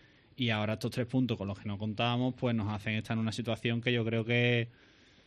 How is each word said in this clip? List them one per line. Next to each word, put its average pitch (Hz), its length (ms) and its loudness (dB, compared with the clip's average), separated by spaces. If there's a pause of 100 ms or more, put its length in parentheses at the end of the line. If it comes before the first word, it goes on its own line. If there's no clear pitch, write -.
(360)
y 120 140 0
ahora 107 240 2
estos 110 180 -4
tres 123 140 -2
puntos 120 320 0
con 98 100 -4
los 98 100 -4
que - 120 -10
no 101 80 -4
contábamos, 120 600 0
pues 120 160 0
nos 110 200 0
hacen 107 220 -4
estar 110 200 -2
en 113 60 0
una 110 100 0
situación 117 480 -2
que 123 140 0
yo 120 100 2
creo 113 220 0
que, 120 420 4 (580)